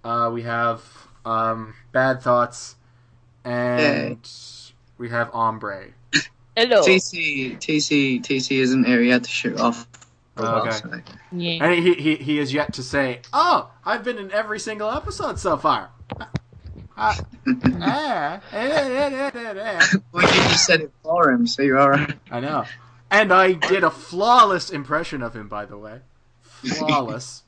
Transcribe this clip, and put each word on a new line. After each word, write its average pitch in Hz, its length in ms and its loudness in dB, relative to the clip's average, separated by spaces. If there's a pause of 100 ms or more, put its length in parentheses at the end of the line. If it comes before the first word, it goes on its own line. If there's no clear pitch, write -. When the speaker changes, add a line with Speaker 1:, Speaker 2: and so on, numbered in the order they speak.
Speaker 1:
Uh, 117 280 0
we 117 100 -6
have, 117 400 -2 (420)
um, 113 500 -2 (180)
Bad 131 300 2
Thoughts, 120 540 0 (680)
and 123 800 -2
Speaker 2:
Yay. - 500 -20 (240)
Speaker 1:
we 120 140 -10
have 117 240 -2
Ombre. 107 540 -4 (680)
Speaker 3:
Hello. 233 280 6
Speaker 2:
T 190 140 6
C, 143 580 -4
T 151 240 0
C, 139 400 2
T 135 200 -2
C 131 200 0
isn't 127 240 4
here. 123 180 4
He 123 80 4
had 123 140 2
to - 60 -12
shoot 117 300 -4
off. 120 260 -2 (500)
Speaker 1:
Oh, 110 240 -2
okay. 117 100 -2
Speaker 2:
So. 104 300 -6 (320)
Speaker 3:
Yeah. 170 320 -2
Speaker 1:
And 170 200 2
he, 180 100 6
he, 156 220 0
he 147 220 -2
is 135 140 -2
yet 143 220 -2
to 135 80 -10
say, 127 380 -2 (120)
"Oh, 320 380 2 (140)
I've 208 200 -4
been 240 140 -4
in 190 120 -12
every 214 300 -4
single 214 300 -6
episode 302 500 -6
so 160 160 0
far." 131 340 0 (1040)
Uh, 214 180 0 (180)
Speaker 2:
<laughs> - 140 -10
Speaker 1:
eh, 262 60 2 (300)
eh, 202 580 -2 (120)
eh, 277 600 -2
eh, 269 220 -4
eh, 233 220 -10
eh. 196 300 -2 (260)
Speaker 2:
Well, 170 140 -2
you 185 240 4
just - 140 2
said 165 160 2
it 151 120 -10 (100)
for 160 300 4
him, 120 140 2
so 135 160 -2
you're 135 160 4
all 139 120 6
right. 147 240 0 (160)
Speaker 1:
I 120 100 -6
know. 139 240 -4 (460)
And 202 220 4
I 185 220 8
did 175 300 2
a 156 60 4
flawless 202 800 4
impression 147 520 -4
of 117 120 -8
him, 107 140 -12
by 104 160 -8
the 101 120 -16
way. 107 240 -16 (420)
Flawless. 131 1040 -4